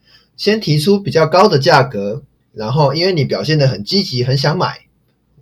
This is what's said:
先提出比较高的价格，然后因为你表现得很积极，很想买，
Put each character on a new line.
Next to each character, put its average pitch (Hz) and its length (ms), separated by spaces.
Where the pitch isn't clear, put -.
先 214 240
提 151 160
出 202 220
比 196 100
较 156 160
高 180 220
的 156 100
价 143 240
格， 104 420
然 110 180
后 139 220
因 165 140
为 196 60
你 151 100
表 104 200
现 156 140
得 139 100
很 104 160
积 180 200
极， 127 200
很 127 140
想 151 180
买， 143 260